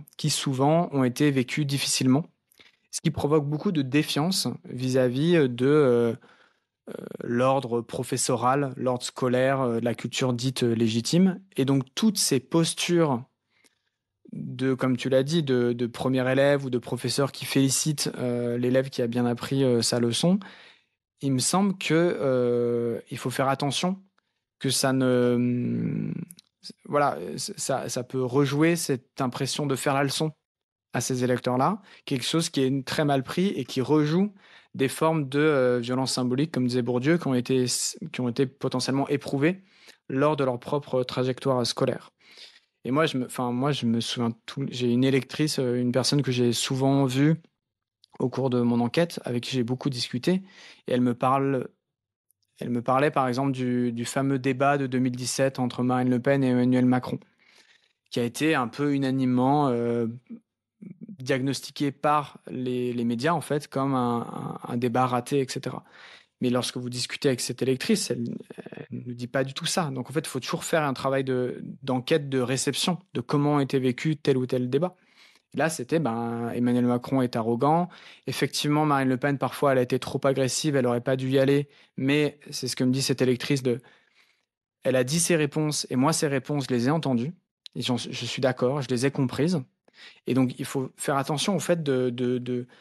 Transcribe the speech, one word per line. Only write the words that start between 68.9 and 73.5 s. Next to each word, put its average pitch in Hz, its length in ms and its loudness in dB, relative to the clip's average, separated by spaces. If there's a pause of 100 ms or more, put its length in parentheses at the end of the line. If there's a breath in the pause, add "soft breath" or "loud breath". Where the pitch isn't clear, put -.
ne 123 80 -10
dit 123 140 -10
pas 135 160 0
du 135 100 -10
tout 165 120 -8
ça. 160 240 -2
Donc 131 200 -8
en - 20 -10
fait, 156 80 -2
il - 80 -6
faut 131 120 -6
toujours - 240 -6
faire 165 180 2
un 139 120 0
travail 135 300 0
de, 127 380 -2 (200)
d'enquête, 135 460 0
de 131 100 0
réception, 135 600 0 (160)
de 131 80 -4
comment 147 360 2